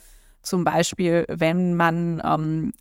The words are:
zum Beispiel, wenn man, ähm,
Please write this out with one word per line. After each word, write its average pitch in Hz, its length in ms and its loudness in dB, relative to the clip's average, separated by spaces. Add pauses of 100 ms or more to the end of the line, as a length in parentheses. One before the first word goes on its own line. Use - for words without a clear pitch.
(420)
zum 180 220 0
Beispiel, 170 640 0
wenn 175 460 0
man, 170 500 0
ähm, 156 560 -2